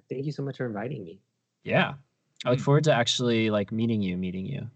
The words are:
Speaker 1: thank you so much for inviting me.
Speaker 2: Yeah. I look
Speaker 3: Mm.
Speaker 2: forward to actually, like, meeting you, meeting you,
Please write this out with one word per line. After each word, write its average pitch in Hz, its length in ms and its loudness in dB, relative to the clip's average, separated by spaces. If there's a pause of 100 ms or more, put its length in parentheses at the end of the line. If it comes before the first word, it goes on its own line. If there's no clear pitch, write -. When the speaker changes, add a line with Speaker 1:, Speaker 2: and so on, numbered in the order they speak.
(120)
Speaker 1:
thank 135 160 -6
you 151 60 -4
so 147 100 -6
much 139 160 -8
for 127 80 -4
inviting 113 380 -6
me. 85 160 -18 (440)
Speaker 2:
Yeah. 147 300 2 (500)
I 123 60 2
look 123 80 4
Speaker 3:
Mm. - 40 -4
Speaker 2:
forward 147 220 4
to 156 100 6
actually, 117 540 2
like, 104 240 0
meeting 113 300 0
you, 92 160 -2
meeting 92 260 -4
you, - 320 -6